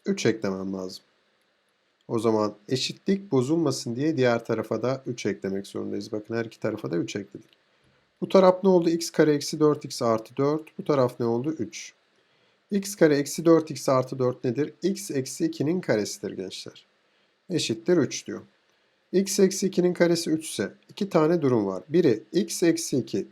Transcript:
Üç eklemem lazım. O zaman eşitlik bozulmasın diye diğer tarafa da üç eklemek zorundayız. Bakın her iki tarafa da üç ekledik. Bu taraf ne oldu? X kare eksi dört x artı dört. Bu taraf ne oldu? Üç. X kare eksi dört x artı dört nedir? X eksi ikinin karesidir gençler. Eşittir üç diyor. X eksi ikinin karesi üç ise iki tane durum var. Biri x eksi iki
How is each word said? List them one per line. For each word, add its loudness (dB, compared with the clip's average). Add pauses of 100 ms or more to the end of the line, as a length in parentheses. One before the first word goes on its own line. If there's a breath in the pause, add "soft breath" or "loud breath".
Üç -2
eklemem -2
lazım. -10 (1040)
O -2
zaman 2 (140)
eşitlik -2
bozulmasın 0
diye -2
diğer 2
tarafa -2
da -2
üç -8
eklemek -4
zorundayız. -8
Bakın -8
her -2
iki -18
tarafa -6
da -2
üç -4
ekledik. -12 (720)
Bu -6
taraf 6
ne 6
oldu? 6
X -2
kare 4
eksi -4
dört 2
x -8
artı -2
dört. -2
Bu -10
taraf 0
ne -2
oldu? -2
Üç. -10 (800)
X -4
kare 4
eksi -2
dört 4
x -6
artı 0
dört -2
nedir? -2
X -4
eksi -4
ikinin -2
karesidir -2
gençler. -12 (640)
Eşittir 0
üç -2
diyor. -10 (760)
X 0
eksi 2
ikinin 0
karesi 2
üç -2
ise -4 (160)
iki -6
tane 4
durum 2
var. -4
Biri 2
x -2
eksi 0
iki -4